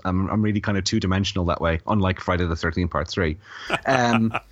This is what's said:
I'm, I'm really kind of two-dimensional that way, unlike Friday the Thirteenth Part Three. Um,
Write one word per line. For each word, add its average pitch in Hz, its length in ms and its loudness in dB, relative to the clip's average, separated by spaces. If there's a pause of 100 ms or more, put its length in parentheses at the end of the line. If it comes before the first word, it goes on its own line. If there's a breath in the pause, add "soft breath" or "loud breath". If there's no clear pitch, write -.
I'm, 92 240 0
I'm 107 140 0
really 107 180 0
kind 101 160 0
of 95 80 0
two-dimensional 95 640 0
that 85 160 0
way, 82 240 2
unlike 92 340 2
Friday 90 260 0
the 87 100 0
Thirteenth 85 340 0
Part 73 180 -2
Three. 82 300 -2 (480 loud breath)
Um, 120 460 2 (200)